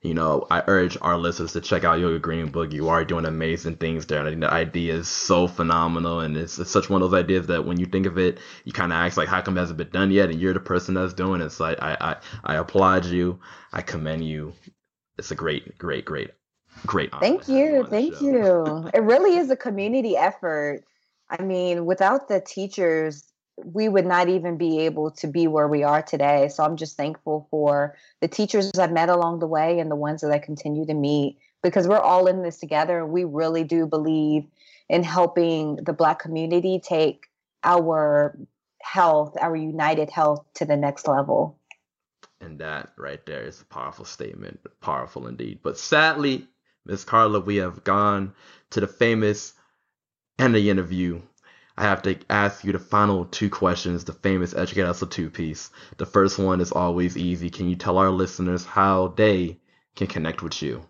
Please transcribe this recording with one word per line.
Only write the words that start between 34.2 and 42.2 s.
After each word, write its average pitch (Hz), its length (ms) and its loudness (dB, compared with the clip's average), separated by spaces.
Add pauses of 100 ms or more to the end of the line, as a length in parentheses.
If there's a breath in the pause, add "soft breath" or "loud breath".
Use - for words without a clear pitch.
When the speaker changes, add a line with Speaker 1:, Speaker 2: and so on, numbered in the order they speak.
Speaker 2:
in 175 140 2
helping 165 760 2
the 151 160 -6
Black 156 260 2
community 170 640 0
take 156 440 0 (360)
our 156 760 2 (440)
health, 156 580 2
our 165 160 -2
united 156 540 0
health, 151 340 0 (120)
to 165 100 -2
the 147 100 2
next 143 320 -2
level. 143 500 0 (840)